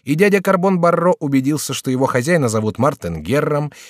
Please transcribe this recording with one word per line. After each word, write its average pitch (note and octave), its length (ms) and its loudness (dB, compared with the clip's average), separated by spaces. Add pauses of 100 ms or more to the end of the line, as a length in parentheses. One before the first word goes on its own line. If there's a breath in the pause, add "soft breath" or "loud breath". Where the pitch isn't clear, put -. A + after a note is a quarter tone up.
и C#3 100 -2
дядя G3 280 2
Карбон F#3+ 380 2
Барро E3+ 380 2
убедился, C#3 540 -2
что - 180 -6
его B2+ 140 0
хозяина C3 460 0
зовут G#2+ 280 -2
Мартин F#2 440 -2
Герром, D3 500 -2 (180 loud breath)